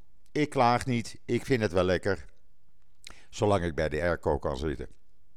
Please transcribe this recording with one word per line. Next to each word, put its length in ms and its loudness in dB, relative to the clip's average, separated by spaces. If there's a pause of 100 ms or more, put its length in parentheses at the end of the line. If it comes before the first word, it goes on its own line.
(320)
ik 180 0
klaag 360 6
niet. 400 -2
Ik 200 0
vind 160 4
het 100 4
wel 120 6
lekker. 420 2 (1040)
Zolang 340 2
ik 120 -2
bij 140 2
de 120 0
airco 360 2
kan 200 -2
zitten. 300 -4 (500)